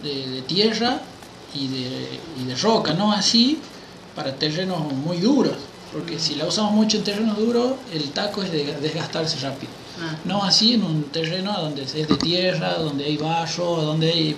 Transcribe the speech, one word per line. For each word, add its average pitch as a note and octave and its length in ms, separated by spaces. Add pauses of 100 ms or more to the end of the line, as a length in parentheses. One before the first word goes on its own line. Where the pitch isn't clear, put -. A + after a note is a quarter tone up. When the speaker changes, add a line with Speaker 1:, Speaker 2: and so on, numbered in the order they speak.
Speaker 1:
de, C3+ 260
de C3 140
tierra A3 580 (520)
y C#3 140
de, C3 400 (340)
y B2+ 40
de B2+ 100
roca, E3 380
no G#3 180
así A#3 480 (560)
para C#3 200
terrenos E3+ 440 (140)
muy D#3+ 240
duros, A3+ 400 (340)
porque D#3+ 260
si - 180
la D3 100
usamos G#3 260
mucho G#3+ 260
en F#3+ 60
terrenos G#3 340
duros, A#3+ 360 (200)
el D3+ 180
taco G3+ 300
es F3+ 80
de C#3+ 320
desgastarse D#3 600
rápido. - 280 (320)
Speaker 2:
Ah. D#3+ 220
Speaker 1:
No G3 180
así A3 340
en G3 100
un D#3 260
terreno F3+ 480
donde D3 240
es C3 100
de D#3 120
tierra, F3 680
donde D3 280
hay D3+ 140
barro, E3 640
donde D#3 280
hay D#3+ 280